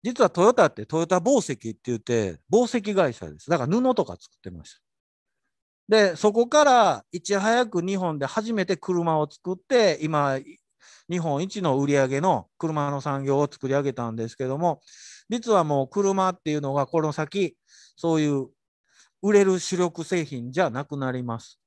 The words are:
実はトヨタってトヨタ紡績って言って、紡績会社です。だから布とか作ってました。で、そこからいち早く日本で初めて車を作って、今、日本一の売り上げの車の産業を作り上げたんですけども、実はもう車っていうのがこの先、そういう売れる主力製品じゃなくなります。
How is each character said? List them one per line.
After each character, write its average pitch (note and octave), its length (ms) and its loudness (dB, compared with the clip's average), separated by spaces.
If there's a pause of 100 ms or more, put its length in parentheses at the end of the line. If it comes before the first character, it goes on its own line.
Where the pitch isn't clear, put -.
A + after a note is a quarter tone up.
実 A#3+ 180 0
は C3 60 4
ト F3 140 0
ヨ A3+ 100 6
タ G#3 140 6
っ - 60 -2
て G#2+ 120 -14
ト D#3+ 140 -2
ヨ E3 80 -2
タ F3+ 120 2
紡 A#3 220 2
績 A2+ 300 -8
っ - 20 -12
て - 120 -18
言 B2 100 -4
っ G#2+ 40 -6
て、 G#2 400 -2 (120)
紡 A#3 160 4
績 G#3 260 -4
会 E3+ 180 2
社 F#2 160 -14
で D2+ 120 -16
す。 - 100 -20
だ E3 80 2
か B2+ 80 -2
ら D#3+ 100 0
布 B3 200 2
と E3+ 100 0
か F2+ 140 -14
作 - 180 -20
っ - 20 -20
て F#2 120 -16
ま E2+ 120 -16
し - 120 -20
た。 - 60 -20 (1080)
で、 G3+ 260 4
そ G#3 160 2
こ A#3 160 2
か D4+ 160 4
ら G#3+ 480 4
い F3 100 -8
ち G3+ 140 -2
早 A3+ 300 2
く F#3+ 160 -4
日 F#3+ 160 -2
本 E3 220 -4
で C#3 80 -4
初 A3+ 260 -4
め F#3+ 140 -2
て F#3 100 -2
車 E3+ 400 0
を D3+ 120 0
作 - 240 -10
っ F#3 40 -8
て、 G#3 440 2
今、 C#3+ 380 0 (680)
日 F3 100 -4
本 D#3 220 -2
一 F#3+ 220 -6
の C#3 160 2
売 C#3 80 0
り C#3+ 80 2
上 C3+ 120 4
げ C3+ 140 -2
の D#3+ 260 0 (120)
車 D3+ 320 -4
の C#3 100 -6
産 C#3 220 -4
業 C#3 160 2
を D3 120 2
作 - 160 -10
り C3+ 60 -2
上 C#3 80 2
げ C#3 120 -2
た A#2 180 -6
ん A2+ 40 -8
で A2+ 140 -6
す - 80 -20
け C3 80 -6
ど C3+ 140 -4
も、 E3 220 -2 (460)
実 A#3 240 -4
は F#3 120 4
も C#3+ 220 0
う - 20 -20
車 G3 420 0
っ F#3 100 -8
て D#3 120 -6
い D3+ 40 -2
う D3 60 -4
の C#3 120 -6
が C#3 120 0
こ D#3+ 160 -2
の D#3 100 -2
先、 D#3+ 460 -4 (380)
そ E3 200 -2
う D#3 60 2
い D3+ 100 0
う C3+ 180 -4 (760)
売 G#3 100 2
れ G3+ 120 8
る F#3 140 2
主 - 180 -4
力 E3+ 260 -2
製 E3+ 200 -2
品 B2+ 280 -10
じ E3 100 -2
ゃ A#2 80 2
な B2+ 160 -6
く C#3+ 120 -12
な C3 140 -4
り B2+ 120 -6
ま A#2 160 -6
す。 - 280 -20